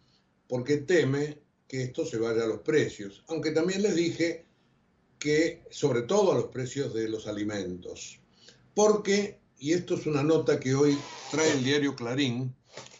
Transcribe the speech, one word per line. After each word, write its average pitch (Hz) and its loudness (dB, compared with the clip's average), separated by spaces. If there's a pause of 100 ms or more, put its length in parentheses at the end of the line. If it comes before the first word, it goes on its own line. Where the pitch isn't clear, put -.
(480)
porque 127 0
teme 143 2 (260)
que 131 -4
esto 127 -4
se 117 -6
vaya 113 0
a - 0
los 101 -2
precios, 120 -2
aunque 156 -2
también 175 0
les 196 2
dije 165 -2 (720)
que, 151 0
sobre 123 0
todo 196 4
a 131 4
los 117 0
precios 127 -6
de 113 -2
los 110 -6
alimentos, 104 -8 (540)
porque, 208 4 (200)
y 147 -2
esto 175 0
es - -4
una 147 0
nota 151 2
que 127 0
hoy 143 4 (340)
trae 156 2
el 135 0
diario 143 0
Clarín, 127 -4 (460)